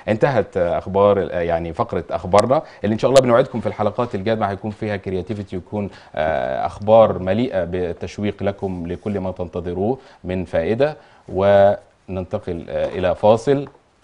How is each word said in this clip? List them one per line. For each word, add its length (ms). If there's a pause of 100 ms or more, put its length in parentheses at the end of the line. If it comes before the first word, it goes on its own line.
انتهت، 480
آه، 220
أخبار، 540
آه، 80
يعني 320
فقرة 380
أخبارنا 520 (220)
اللي 100
إن 40
شاء 120
الله 120
بنوعدكم 380
في 60
الحلقات 480
القادمة 320
هيكون 240
فيها 260
كرياتيفيتي 600
ويكون، 340 (240)
آه، 520
أخبار 520
مليئة 460
بالتشويق 760
لكم 440
لكل 340
ما 120
تنتظروه 680 (260)
من 200
فائدة، 520 (320)
وننتقل، 1400
آه، 200
إلى 260
فاصل 540 (360)